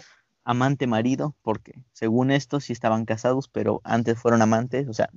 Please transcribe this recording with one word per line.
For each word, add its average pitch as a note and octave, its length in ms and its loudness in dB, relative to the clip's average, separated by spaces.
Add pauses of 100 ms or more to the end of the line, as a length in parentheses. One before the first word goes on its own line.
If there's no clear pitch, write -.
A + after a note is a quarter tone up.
(440)
amante C3 420 0
marido, B2+ 560 0
porque - 300 -6 (200)
según A#2+ 380 0
esto C#3 300 0
sí B2+ 140 -8
estaban A2+ 320 -2
casados, A#2+ 420 -2
pero G#2+ 340 -2
antes A#2 360 0
fueron A#2 240 4
amantes, B2 460 0
o A#2 40 -10
sea, - 240 -2